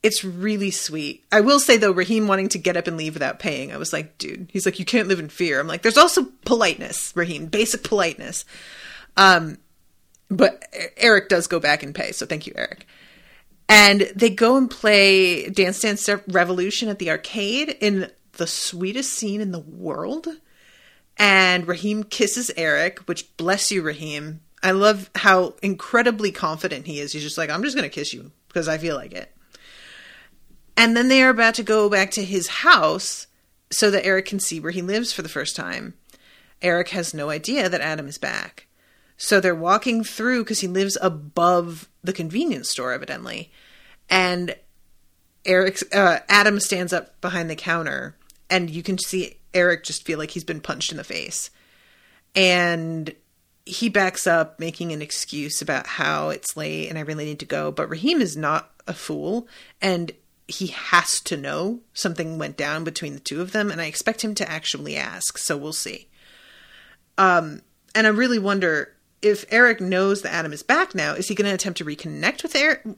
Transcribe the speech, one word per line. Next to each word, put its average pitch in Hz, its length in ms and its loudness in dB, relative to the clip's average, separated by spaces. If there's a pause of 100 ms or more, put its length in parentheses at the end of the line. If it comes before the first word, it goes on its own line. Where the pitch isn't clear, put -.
It's 220 220 0
really 196 480 -4
sweet. 151 600 -8
I 214 100 8
will 277 180 8
say, 269 180 8
though, 208 140 6
Raheem 196 360 2
wanting 190 220 2
to - 80 -2
get 175 180 0
up 175 120 -2
and 165 100 -6
leave 156 160 -6
without 143 240 -4
paying, 139 340 -6
I 143 60 -12
was 143 160 -6
like, 156 240 -8
"Dude." - 340 -10
He's 190 140 -2
like, 185 140 -2
"You 175 60 -4
can't 220 220 2
live 190 120 2
in 156 100 -10
fear." 156 300 0
I'm 151 80 -2
like, 170 160 -8
"There's 226 140 6
also 339 260 8 (200)
politeness, - 720 0
Raheem, 165 320 -4
basic 214 380 -2
politeness." 170 600 -2 (720)
Um, 175 440 6 (680)
but - 460 2
E-, 170 120 -8 (120)
Eric 214 320 6
does 170 160 4
go 170 140 0
back 147 240 2
and 143 100 -12
pay, - 200 -6
so - 120 -8
thank - 220 -6
you, - 80 -16
Eric. - 320 -8 (840)
And 202 460 8
they 233 160 4
go 233 260 4
and 254 140 2
play 190 800 4
Dance 190 320 0
Dance 208 280 -2 (180)
Revolution 185 640 0
at 202 80 -4
the 170 140 -4
arcade 226 680 -4
in 202 300 0 (240)
the 170 140 -4
sweetest 196 680 -6
scene 208 260 -4
in 196 120 -4
the 175 80 -8
world. 170 680 -8 (840)
And 185 520 4
Raheem 202 380 -4
kisses 247 520 -2
Eric, 165 480 0
which, - 320 -8
bless 190 340 0
you, 185 120 0
Raheem. 151 580 -8 (220)
I 185 80 4
love 196 440 4
how 185 480 4
incredibly 214 680 0
confident 156 540 -6
he 151 140 -8
is. 143 140 -8
He's 151 100 -8
just 147 140 -8
like, 160 120 -2
"I'm 170 140 -2
just 269 120 -2
gonna 185 140 -2
kiss 147 240 -8
you - 180 -16 (220)
'cause 165 140 -2
I 156 100 0
feel 156 180 -4
like - 160 -12
it." 92 240 -16 (1400)
And 226 180 6
then 240 120 2
they 262 160 6
are 262 60 8
about 226 260 4
to 233 80 -4
go 214 260 4
back 196 220 2
to 202 120 -4
his 185 240 -4
house 185 800 2 (460)
so - 180 4
that 196 160 0
Eric 190 220 2
can 202 120 -6
see 165 200 -6
where 156 120 -8
he 175 120 -6
lives 214 280 -4
for 180 120 -8
the 160 60 -10
first 147 260 -6
time. - 400 -10 (640)
Eric 175 280 0
has 175 220 -6
no 151 180 -8
idea 185 400 -2
that 175 120 -2
Adam 156 260 -6
is 147 120 -14
back. - 480 -8 (500)
So - 220 2
they're 185 160 2
walking 220 480 0
through 233 420 -2
'cause 214 140 -4
he 196 80 -4
lives 190 340 -2
above 170 880 0 (140)
the 190 100 -4
convenience 180 560 -4
store, 127 240 -4
evidently. 123 580 -10 (580)
And 180 460 2 (880)
Eric's, 190 480 4
uh, 185 280 6 (100)
Adam 208 300 6
stands 180 340 -2
up - 260 -6
behind 175 300 -6
the 156 60 -6
counter, 151 600 -4 (320)
and 180 220 0
you 165 140 -8
can 185 160 -2
see - 400 -6 (160)
Eric 175 280 2
just - 220 -8
feel 156 140 -4
like 156 120 -8
he's 170 120 -8
been 156 180 -8
punched 160 300 -8
in 160 60 -10
the - 60 -12
face. - 460 -10 (840)
And 170 800 2 (480)
he 233 260 -4
backs 190 360 0
up, 165 340 2
making 165 320 -8
an 151 120 -10
excuse 151 580 -8
about 147 240 -4
how 151 440 -2
it's - 280 -8
late 156 320 -8
and 160 80 -10
I 156 40 -8
really 151 240 -8
need 151 160 -10
to 151 40 -12
go. 151 260 -4
But 147 180 -6
Raheem 240 300 0
is 175 160 0
not 156 380 -4 (140)
a 180 60 -8
fool, 160 540 -6 (320)
and 175 320 -2 (360)
he - 200 -8
has - 540 0
to - 160 -6
know 151 440 -6 (120)
something 160 460 -4
went 151 180 -8
down 151 260 -4
between 156 300 -8
the 143 60 -14
two 147 200 -8
of 185 120 -6
them, 208 180 0
and 170 100 -6
I 165 60 -4
expect 220 380 -4
him 214 120 -4
to 202 140 -6
actually 147 480 -6
ask, - 400 -6
so - 180 -4
we'll 147 180 -10
see. - 360 -10 (1080)
Um, 170 420 2 (320)
and 220 140 4
I - 20 6
really 233 300 2
wonder 185 560 -2 (260)
if 208 280 2
Eric 233 300 4
knows 190 440 0
that - 100 -6
Adam 160 180 -4
is 147 120 -14
back 330 320 2
now, 151 180 -2
is - 140 -4
he 208 80 -4
gonna 202 180 0
attempt 185 240 -4
to 165 80 -8
reconnect 151 560 -6
with - 140 -6
Eric 294 280 2 (140)